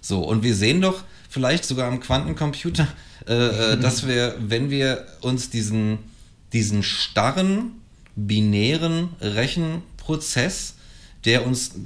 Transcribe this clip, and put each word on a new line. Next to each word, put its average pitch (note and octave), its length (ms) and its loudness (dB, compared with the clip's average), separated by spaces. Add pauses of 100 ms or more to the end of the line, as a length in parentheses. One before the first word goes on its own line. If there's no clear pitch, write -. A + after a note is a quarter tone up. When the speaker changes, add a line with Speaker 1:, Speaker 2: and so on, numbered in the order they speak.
Speaker 1:
So, F#2+ 200 -2
und G#2+ 200 2
wir A#2 120 4
sehen B2 280 4
doch F#3+ 220 0 (260)
vielleicht C#3 340 0
sogar B2+ 240 -2
am B2 120 -2
Quantencomputer, D3+ 880 0 (400)
äh, A2+ 60 -2 (400)
äh, - 40 4
Speaker 2:
<laughs> B2 40 0
Speaker 1:
dass B2+ 260 2
wir, A#2+ 320 0
wenn A#2 300 0
wir C3+ 380 0 (160)
uns B2+ 260 -2
diesen, G#2+ 500 0 (540)
diesen G#2 300 2
starren, F#3+ 920 0 (440)
binären A2 960 2 (100)
Rechenprozess, D#3 1500 -2 (500)
der A#2 220 4
uns B2+ 260 -2 (140)